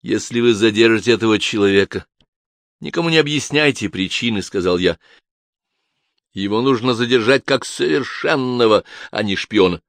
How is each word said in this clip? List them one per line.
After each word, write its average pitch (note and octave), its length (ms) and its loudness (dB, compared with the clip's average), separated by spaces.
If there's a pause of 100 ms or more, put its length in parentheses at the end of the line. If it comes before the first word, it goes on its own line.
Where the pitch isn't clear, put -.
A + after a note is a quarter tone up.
«Если A#2 400 -4
вы A#2+ 140 4
задержите A2 580 2
этого G#2+ 260 2
человека, G2 680 0 (720)
никому E3 300 -4
не D#3+ 100 4
объясняйте D3 680 0
причины», — F#2+ 540 -4
сказал F2+ 360 -2
я. F2 200 0 (1400)
«Его G2+ 280 -2
нужно B2+ 320 0
задержать A#2+ 500 0
как C#3 200 -2
совершенного, B2+ 1200 0 (260)
а - 120 -4
не G2+ 120 -2
шпиона». F#2 540 0